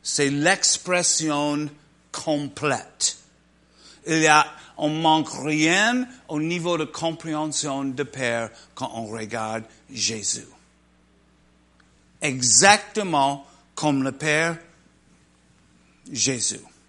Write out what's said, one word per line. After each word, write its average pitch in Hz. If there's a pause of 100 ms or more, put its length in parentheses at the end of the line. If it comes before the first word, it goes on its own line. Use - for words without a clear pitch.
C'est 143
l'expression 151 (420)
complète. - (920)
Il 160
y 156
a, 151 (320)
on 151
manque 156 (140)
rien 185 (200)
au 151
niveau 170
de 156
compréhension 151
de 135
Père 117 (260)
quand 127
on 113
regarde 110 (280)
Jésus. 113 (1700)
Exactement 147 (300)
comme 139
le 135
Père 156 (1500)
Jésus. 127 (280)